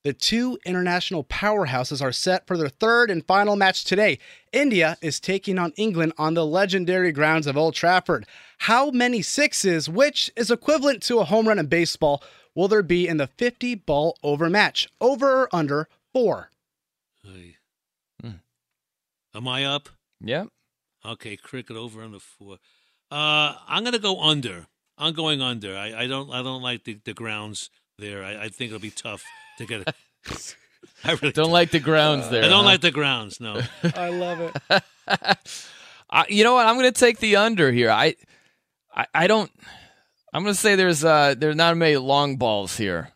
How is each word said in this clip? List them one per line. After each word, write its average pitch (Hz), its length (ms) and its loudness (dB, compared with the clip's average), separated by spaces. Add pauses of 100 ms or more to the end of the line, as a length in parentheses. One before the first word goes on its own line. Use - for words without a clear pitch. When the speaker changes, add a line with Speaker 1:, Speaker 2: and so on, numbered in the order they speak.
Speaker 1:
The 143 80 -4
two 240 520 -2
international 180 600 -2
powerhouses 147 760 -2
are 131 120 -2
set 185 340 -2
for 185 100 -4
their 156 120 -2
third 233 420 2
and 170 160 -4
final 202 300 4
match 190 280 2
today. 190 340 2 (340)
India 208 480 2
is 151 180 -4
taking 190 400 -4
on 170 180 -2
England 170 400 0
on 156 180 0
the 165 120 0
legendary 180 680 0
grounds 151 340 2
of 139 100 -2
Old 156 180 2
Trafford. 175 500 2 (340)
How 254 320 2
many 247 320 0
sixes, 185 680 -2
which 254 480 0
is 220 140 -4
equivalent 262 540 0
to 240 140 0
a 208 60 2
home 220 240 2
run 214 100 4
in 160 80 -2
baseball, 151 560 0 (320)
will 185 140 0
there 208 160 2
be 175 240 0
in 165 80 -2
the 143 100 -2
fifty 240 480 -4
ball 156 480 -2
over 147 260 0
match? 185 400 0 (120)
Over 262 420 2
or 247 140 -2
under 151 320 -2 (240)
four? 180 380 0 (720)
Speaker 2:
Hey. 92 320 -20 (680)
Speaker 3:
Hmm. 117 80 -16 (1040)
Speaker 2:
Am 117 140 -8
I 131 160 -2
up? 139 240 -4 (320)
Speaker 3:
Yep. 139 280 -6 (560)
Speaker 2:
Okay, 107 320 -14
cricket 120 400 -16
over 110 260 -16
under 107 180 -18
four. 98 380 -20 (520)
Uh, 151 440 0 (120)
I'm 175 160 -4
gonna 240 160 -2
go 196 220 -2
under. 123 460 0 (320)
I'm 156 160 -4
going 156 280 -4
under. 107 340 -8
I, 110 280 -10
I - 20 -6
don't, 135 240 -8
I 127 120 -8
don't 131 200 -10
like 123 220 -8
the, 107 200 -14
the 113 80 -12
grounds 107 560 -12 (300)
there. 101 260 -12
I, 104 200 -12
I 113 40 -10
think 113 220 -10
it'll 107 100 -12
be 104 100 -12
tough 104 320 -14 (360)
to 117 80 -14
get 104 200 -10
it. - 80 -6 (300)
<laughs> - 320 -16 (480)
I 160 80 0
really 147 200 -2
Speaker 3:
Don't 160 180 0
like 175 200 4
the 170 100 2
grounds 147 500 2
there, 120 140 2
Speaker 2:
I 156 40 4
don't 190 160 6
Speaker 3:
huh? 196 60 6
Speaker 2:
like 190 100 4
the 175 100 2
grounds, 127 480 -4
no. 110 220 -10 (220)
Speaker 1:
<laughs> 170 120 0
I 175 140 -6
love 175 320 -6
it. 170 420 0 (240)
Speaker 3:
<laughs> - 320 0 (720)
I, 160 200 2
you 208 140 6
know 240 100 6
what? 247 120 6
I'm 233 100 4
gonna 254 160 4
take 233 260 4
the 214 180 2
under 202 340 2
here. 120 200 2
I, 120 260 2 (800)
I, 120 200 -2
I 160 120 2
don't. 208 240 2 (840)
I'm 156 100 -4
gonna 202 120 -2
say 202 220 4
there's, 175 280 2
uh, 147 320 6
there's 151 200 -2
not 165 200 4
many 160 200 4
long 139 400 0
balls 107 400 -2
here 90 400 -4